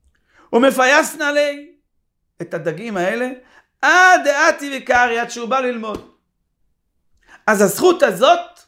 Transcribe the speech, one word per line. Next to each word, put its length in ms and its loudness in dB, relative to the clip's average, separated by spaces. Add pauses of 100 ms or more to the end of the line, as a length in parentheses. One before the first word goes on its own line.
(540)
ומפייסן 680 2
עלי 500 -2 (720)
את 120 -10
הדגים 440 -8
האלה, 320 -4 (520)
עד 420 4
דעתי 540 -2
וקרעי, 420 0
עד 100 -6
שהוא 200 -12
בא 100 -2
ללמוד. 520 -8 (1400)
אז 140 2
הזכות 420 2
הזאת 640 0